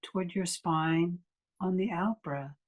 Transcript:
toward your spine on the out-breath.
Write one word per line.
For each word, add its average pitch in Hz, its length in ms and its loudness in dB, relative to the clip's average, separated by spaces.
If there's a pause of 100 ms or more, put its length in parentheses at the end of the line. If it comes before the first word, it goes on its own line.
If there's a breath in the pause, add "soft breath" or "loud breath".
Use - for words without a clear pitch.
toward 185 320 -4
your 190 120 0
spine 165 720 2 (420)
on 185 160 0
the 190 140 0
out-breath. 160 680 -2 (120)